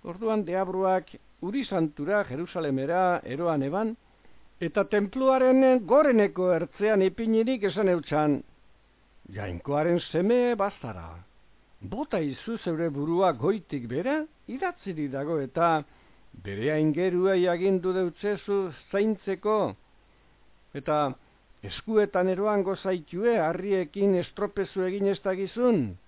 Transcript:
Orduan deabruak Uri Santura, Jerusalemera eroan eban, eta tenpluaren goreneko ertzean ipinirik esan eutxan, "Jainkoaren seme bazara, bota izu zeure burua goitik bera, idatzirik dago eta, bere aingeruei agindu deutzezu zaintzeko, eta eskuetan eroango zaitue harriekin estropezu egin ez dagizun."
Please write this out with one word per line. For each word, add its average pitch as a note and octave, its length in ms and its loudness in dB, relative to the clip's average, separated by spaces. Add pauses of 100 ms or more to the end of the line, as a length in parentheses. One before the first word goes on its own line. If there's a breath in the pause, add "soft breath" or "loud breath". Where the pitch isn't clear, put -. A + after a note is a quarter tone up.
Orduan G#3+ 400 -2
deabruak F#3 720 0 (260)
Uri G#3+ 220 -4
Santura, E3+ 600 0
Jerusalemera E3 1000 -2
eroan D3+ 380 -2
eban, G#3 340 -4 (640 soft breath)
eta F3+ 240 0
tenpluaren C4 1040 4
goreneko A3 640 4
ertzean G3 500 0
ipinirik A3 680 0
esan G3 180 0
eutxan, D3+ 540 0 (920)
"Jainkoaren C#3 680 -2
seme A#3+ 540 2
bazara, F#2 680 -8 (560)
bota G3+ 400 -6
izu D#3 380 -6
zeure E3 320 -2
burua E3 420 0
goitik C#3+ 560 -4
bera, C4 380 -4 (220)
idatzirik G3+ 640 -6
dago D3 300 -4
eta, D#3 440 0 (600 soft breath)
bere G#2 280 -2
aingeruei F3+ 760 2
agindu F#3 440 0
deutzezu G3 680 -2 (340)
zaintzeko, G3+ 840 0 (1000)
eta D3 400 -2 (480)
eskuetan G3+ 680 0
eroango F#3+ 480 0
zaitue F#3+ 640 -2
harriekin F#3+ 720 0
estropezu F#3+ 680 -4
egin G3 240 -2
ez G3 160 0
dagizun." F#3+ 720 0 (120)